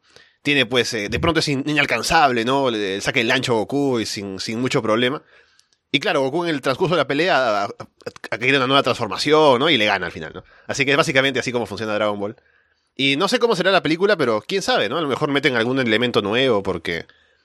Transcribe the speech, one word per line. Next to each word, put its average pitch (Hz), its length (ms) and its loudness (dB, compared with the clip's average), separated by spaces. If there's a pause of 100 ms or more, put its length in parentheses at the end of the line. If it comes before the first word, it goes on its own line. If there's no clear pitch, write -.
(420)
tiene, 143 240 2
pues, 120 280 0
eh, 104 140 -4
de 117 120 -4
pronto 165 200 0
es - 80 -2
in-, 139 180 -2
inalcanzable, 139 800 2
¿no? 135 260 2
Le, 113 80 -2 (180)
le 101 40 -8
saca 135 200 -2
el 117 100 0
ancho 127 220 0
a 117 40 2
Goku 131 440 0
y 101 60 -4
sin, 98 340 -8
sin 113 200 -6
mucho 131 220 0
problema. 120 400 0 (680)
Y 143 100 -2
claro, 160 220 0
Goku 143 220 -2
en 170 60 0
el 147 100 -2
transcurso 151 340 0
de 170 60 2
la 135 60 0
pelea 151 300 0
a-, 107 280 2
a-, 101 40 -4 (600)
adquiere 123 280 0
una 131 80 0
nueva 135 160 4
transformación, 127 800 2
¿no? 156 100 2
Y 151 60 4
le 104 100 2
gana 95 200 0
al 82 60 -8
final, 78 220 -12
¿no? 82 100 -16 (220)
Así 127 180 -4
que 139 80 0
es 139 40 2
básicamente 135 440 2
así 123 120 -4
como 117 140 -2
funciona 104 280 -6
Dragon 104 240 0
Ball. 101 180 -8 (600)
Y 139 200 2
no 185 120 2
sé 247 100 0
cómo 226 160 2
será 170 160 2
la 180 120 4
película, 175 340 2
pero 117 300 0
quién 190 160 -4
sabe, 185 260 0
¿no? 131 100 -4
A 170 40 -2
lo 147 60 -2
mejor 143 220 -2
meten 139 240 0
algún 120 240 0
elemento 120 440 2
nuevo, 110 400 0
porque 90 440 -6 (380)